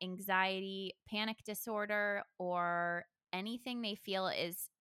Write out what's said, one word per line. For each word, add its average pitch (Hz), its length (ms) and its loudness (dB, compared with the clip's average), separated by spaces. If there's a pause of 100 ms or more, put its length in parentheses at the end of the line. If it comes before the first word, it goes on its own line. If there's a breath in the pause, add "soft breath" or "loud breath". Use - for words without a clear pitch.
anxiety, 190 880 2 (180)
panic 214 340 0
disorder, 208 760 0 (160)
or 175 680 2 (280)
anything 233 500 -4
they 208 140 -2
feel 190 320 0
is 170 420 -2 (100)